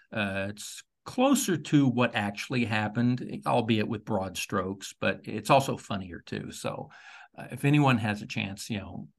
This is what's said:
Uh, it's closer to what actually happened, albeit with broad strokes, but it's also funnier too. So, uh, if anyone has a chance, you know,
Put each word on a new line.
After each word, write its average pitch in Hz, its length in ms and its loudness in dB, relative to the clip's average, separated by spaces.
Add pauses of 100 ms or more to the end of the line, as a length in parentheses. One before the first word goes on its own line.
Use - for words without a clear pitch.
(140)
Uh, 98 360 -2
it's - 340 -12 (220)
closer 254 520 2
to 143 300 4
what 120 260 2
actually 113 520 -2
happened, 107 840 0
albeit 113 400 2
with 110 180 -4
broad 95 320 -2
strokes, 95 640 -4
but 110 220 0
it's 107 260 -8
also 135 260 4
funnier 95 480 -8
too. - 280 -8
So, - 380 -8 (460)
uh, - 140 -14
if 127 160 -6
anyone 143 320 6
has 104 240 -2
a - 60 -12
chance, 101 420 -8
you 110 80 -2
know, 98 300 -10 (100)